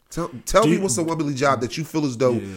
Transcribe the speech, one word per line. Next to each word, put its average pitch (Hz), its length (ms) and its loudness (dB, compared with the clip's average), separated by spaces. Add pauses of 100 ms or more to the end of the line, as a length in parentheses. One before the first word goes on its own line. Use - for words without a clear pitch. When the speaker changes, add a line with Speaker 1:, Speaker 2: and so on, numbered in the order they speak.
Speaker 1:
Tell, 165 220 -6 (140)
tell 196 180 4
Speaker 2:
Do 220 60 6
Speaker 1:
me - 80 6
Speaker 2:
you 196 40 0
Speaker 1:
what's 196 160 0
a 170 60 0
womanly 156 320 -2
job 131 260 2
that 120 160 -6
you 160 60 -4
feel 151 220 -2
as 123 120 -2
though 127 160 2
Speaker 2:
Yeah. 101 240 -4